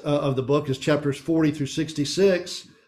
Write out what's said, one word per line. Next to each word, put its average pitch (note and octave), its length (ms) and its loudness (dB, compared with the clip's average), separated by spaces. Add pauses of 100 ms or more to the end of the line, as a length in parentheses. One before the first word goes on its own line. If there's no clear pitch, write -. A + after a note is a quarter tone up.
uh, D3 140 2
of C#3 160 0
the C3 60 0
book C#3+ 280 0
is C3 80 -2
chapters D3 400 0
forty D#3+ 320 2
through C#3+ 160 -2
sixty-six. E3 1000 -2 (220)